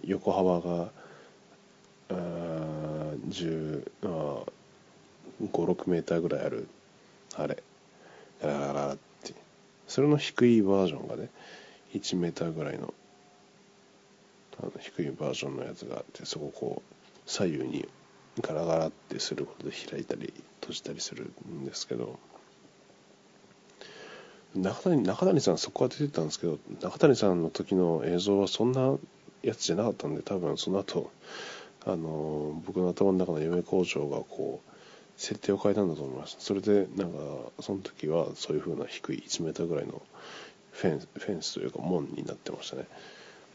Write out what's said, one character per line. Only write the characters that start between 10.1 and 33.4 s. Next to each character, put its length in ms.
低 300
い 140
バ 240
ー 20
ジ 60
ョ 100
ン 40
が 80
ね、 140
一 220
メ 140
ー 40
タ 120
ー 80
ぐ 100
ら 100
い 60
の、 140
あ 40
の、 140
低 240
い 80
バ 200
ー 20
ジ 120
ョ 40
ン 80
の 60
や 120
つ 60
が 160
あ 40
っ 100
て、 140
そ 140
こ 80
を 40
こ 340
う、 440
左 160
右 200
に 220
ガ 120
ラ 120
ガ 120
ラ 100
っ 40
て 280
す 160
る 100
こ 120
と 120
で 20
開 300
い 40
た 100
り 180
閉 120
じ 100
た 80
り 80
す 140
る 180
ん 160
で 80
す 140
け 80
ど、 240
中 340
谷、 140
中 220
谷 160
さ 100
ん 60
そ 140
こ 140
は 40
出 80
て 120
た 120
ん 40
で 60
す 80
け 80
ど、 120
中 180
谷 160
さ 180
ん 80
の 80
時 260
の 300
映 140
像 200
は 80
そ 180
ん 60
な 260
や 140
つ 80
じ 100
ゃ 20
な 80
か 60
っ 40
た 140
ん 80
で、 60
多 160
分 200
そ 140
の 80
後、 320
あ 100
の 560
ー、 140
僕 140
の 140
頭 180
の 60
中 160
の 80